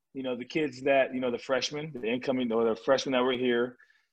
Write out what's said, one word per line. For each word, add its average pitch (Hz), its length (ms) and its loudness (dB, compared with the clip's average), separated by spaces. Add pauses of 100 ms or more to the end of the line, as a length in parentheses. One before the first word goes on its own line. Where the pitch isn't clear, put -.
(140)
you 135 100 -10
know, 127 120 -2
the 120 80 -8
kids 131 380 -4
that, 135 320 4
you 127 80 -2
know, 123 100 0
the 117 60 -2
freshmen, 147 580 -4
the 123 100 -8
incoming 123 460 0
or 117 140 4
the 110 100 2
freshmen 135 380 0
that 123 100 4
were 131 80 2
here, 123 460 0 (340)